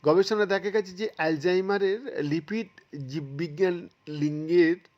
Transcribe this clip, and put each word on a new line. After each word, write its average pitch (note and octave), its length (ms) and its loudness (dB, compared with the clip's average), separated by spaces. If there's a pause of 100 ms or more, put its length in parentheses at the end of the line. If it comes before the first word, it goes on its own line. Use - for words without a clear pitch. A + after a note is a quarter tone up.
গবেষণায় G3 420 4
দেখা G3 240 0
গেছে F#3+ 220 -2
যে G3+ 240 -6
অ্যালজাইমারের F#3+ 1080 0
লিপিড E3 420 -4 (400)
জীববিজ্ঞান D#3 840 -4 (180)
লিঙ্গের D#3 680 2 (220)